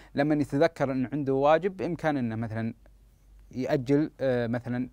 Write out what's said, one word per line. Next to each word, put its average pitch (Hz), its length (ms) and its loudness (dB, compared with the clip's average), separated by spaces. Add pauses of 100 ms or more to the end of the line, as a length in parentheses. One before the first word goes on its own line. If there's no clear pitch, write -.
(160)
لما 147 200 2
يتذكر 143 560 0
أن 131 220 -2
عنده 139 200 -2
واجب 160 440 2
بإمكانه 151 420 -2
أنه 113 160 -2
مثلًا 113 380 -4 (760)
يأجل، 139 680 2
آه، 123 280 0
مثلًا، 123 460 -4